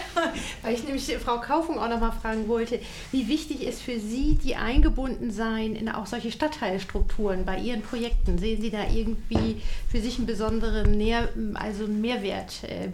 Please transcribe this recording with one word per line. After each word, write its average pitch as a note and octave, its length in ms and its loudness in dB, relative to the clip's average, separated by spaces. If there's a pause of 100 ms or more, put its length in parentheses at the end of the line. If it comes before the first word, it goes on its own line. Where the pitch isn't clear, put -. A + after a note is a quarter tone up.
(260)
<laughs> - 360 -6
weil A#3 140 -2
ich A#3 80 -4
nämlich C4+ 340 -4
Frau A#3 240 -2
Kaufung D#4+ 380 0
auch A3+ 100 -2
noch A#3 100 0
mal A3+ 120 2
fragen A3 360 -2
wollte, A3+ 320 0 (320)
wie B3+ 160 0
wichtig C#4+ 360 -2
ist - 180 -6
für A#3+ 180 -6
Sie B3+ 360 2
die - 200 4
Eingebundensein A3+ 1200 2
in A3 140 -4
auch G#3+ 160 -4
solche A#3 260 -4
Stadtteilstrukturen G3 1120 0
bei F#3 120 -2
Ihren A3 240 -2
Projekten? A#3 560 2
Sehen A3 240 0
Sie A3+ 80 0
da G#3 180 -4
irgendwie A3 760 2 (280)
für A#3+ 100 4
sich A#3 180 -2
einen A3+ 100 0
besonderen A3 640 4
Nähr-, A3+ 380 4 (260)
also G#3+ 300 -4
einen G#3 160 -2
Mehrwert, G3 640 -4
äh, F#3+ 280 -6